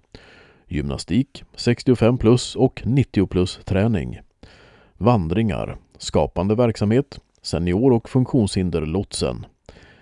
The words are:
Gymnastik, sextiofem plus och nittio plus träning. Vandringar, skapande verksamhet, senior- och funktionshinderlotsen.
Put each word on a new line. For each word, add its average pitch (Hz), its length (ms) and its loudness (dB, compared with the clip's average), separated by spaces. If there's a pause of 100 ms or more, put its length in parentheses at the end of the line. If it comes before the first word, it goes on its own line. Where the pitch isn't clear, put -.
(680)
Gymnastik, 73 760 -4 (120)
sextiofem 120 640 2
plus - 380 2
och - 300 0
nittio 110 400 2
plus 92 380 -2
träning. 92 560 -2 (760)
Vandringar, 90 800 0 (220)
skapande 87 560 0
verksamhet, 117 640 0 (220)
senior- 87 500 0
och 113 160 -2
funktionshinderlotsen. 87 1400 -2 (560)